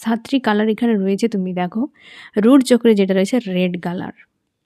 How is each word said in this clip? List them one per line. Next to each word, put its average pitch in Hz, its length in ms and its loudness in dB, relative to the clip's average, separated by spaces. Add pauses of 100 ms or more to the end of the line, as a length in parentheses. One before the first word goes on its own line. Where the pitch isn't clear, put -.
সাতটি 226 340 -2 (100)
কালার 214 260 0
এখানে 233 200 0 (100)
রয়েছে। 196 300 -2
তুমি 185 160 -4 (120)
দেখো 180 200 -4 (600)
রুট 262 160 6 (100)
চক্রে 240 300 4
যেটা 190 180 2
রয়েছে 190 180 0 (200)
রেড 180 180 -2 (120)
কালার, 175 300 -10 (500)